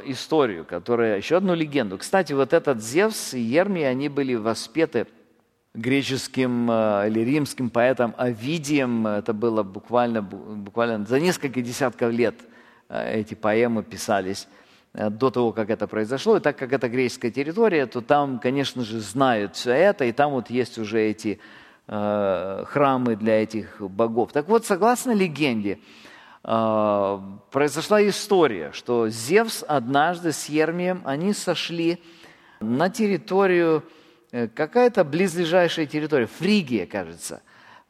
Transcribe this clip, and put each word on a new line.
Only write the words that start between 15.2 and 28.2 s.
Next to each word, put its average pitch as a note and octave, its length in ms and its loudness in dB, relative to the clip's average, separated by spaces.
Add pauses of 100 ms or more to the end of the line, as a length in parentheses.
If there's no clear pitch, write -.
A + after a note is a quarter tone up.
того, A#2+ 220 0
как G#2+ 180 -4
это G#2 160 -2
произошло. B2+ 520 0
И - 20 0
так D3 160 0
как B2+ 160 -6
это B2+ 160 0
греческая A#2+ 420 -2
территория, D#3 560 0
то B2 140 -8
там, C#3 400 0
конечно B2+ 420 -2
же, A2 160 -6
знают G#2+ 560 0
всё - 160 -2
это, E3 360 4
и A#2+ 60 0
там D3 200 2
вот A#2+ 180 -4
есть A#2+ 280 -2
уже A2 240 0
эти, G#2+ 360 -2 (480)
э, G2+ 800 -2
храмы C3 480 2
для A2 260 2
этих G#2 400 -6
богов. A2 520 0
Так D3 160 0
вот, A3+ 180 4
согласно A#3 460 2
легенде, C3+ 680 0 (640)
э, G#2+ 760 0 (320)
произошла D3+ 560 2
история, C3 640 2